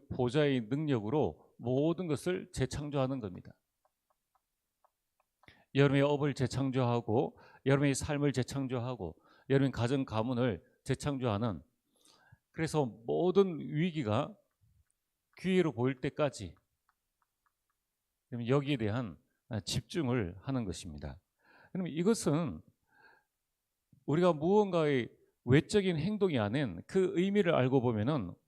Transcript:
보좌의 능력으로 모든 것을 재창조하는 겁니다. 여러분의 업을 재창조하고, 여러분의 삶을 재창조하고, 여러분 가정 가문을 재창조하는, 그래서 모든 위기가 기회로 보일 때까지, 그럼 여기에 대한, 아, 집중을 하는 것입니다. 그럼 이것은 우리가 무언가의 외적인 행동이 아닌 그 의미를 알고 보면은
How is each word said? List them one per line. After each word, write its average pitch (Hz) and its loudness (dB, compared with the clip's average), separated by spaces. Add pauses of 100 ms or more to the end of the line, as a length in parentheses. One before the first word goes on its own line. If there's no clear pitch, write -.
보좌의 135 0
능력으로 123 -2 (180)
모든 151 -2
것을 180 -4
재창조하는 139 -2
겁니다. 92 -12 (2250)
여러분의 139 4
업을 143 0
재창조하고, 123 0 (280)
여러분의 139 4
삶을 143 -2
재창조하고, 123 -4 (360)
여러분 135 4
가정 123 0
가문을 117 -2 (180)
재창조하는, 120 -2 (880)
그래서 156 -2
모든 165 0
위기가 151 -2 (1040)
기회로 180 2
보일 127 -2
때까지, 135 -4 (1700)
그럼 120 -6
여기에 139 2
대한, 107 -2 (320)
아, 101 -4
집중을 120 -2
하는 131 -4
것입니다. 73 -10 (500)
그럼 180 -6
이것은 160 0 (1500)
우리가 175 4
무언가의 160 2 (360)
외적인 165 4
행동이 185 0
아닌 104 -2
그 190 0
의미를 190 2
알고 131 4
보면은 113 0 (160)